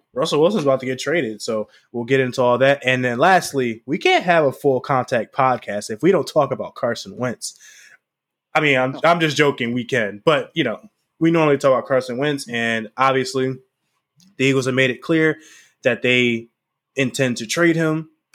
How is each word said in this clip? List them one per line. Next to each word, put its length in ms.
"Russell 260
Wilson's 220
about 180
to 60
get 120
traded." 440
So 260
we'll 120
get 140
into 220
all 160
that. 260
And 220
then 140
lastly, 640
we 140
can't 260
have 200
a 80
full 280
contact 540
podcast 560
if 100
we 120
don't 140
talk 240
about 260
Carson 420
Wentz. 400
I 60
mean, 180
I'm, 260
I'm 160
just 160
joking. 380
We 100
can, 400
but, 300
you 100
know, 160
we 100
normally 280
talk 140
about 140
Carson 300
Wentz, 320
and 480
obviously 560
the 80
Eagles 180
have 100
made 140
it 140
clear 380
that 180
they 480
intend 400
to 100
trade 300
him 320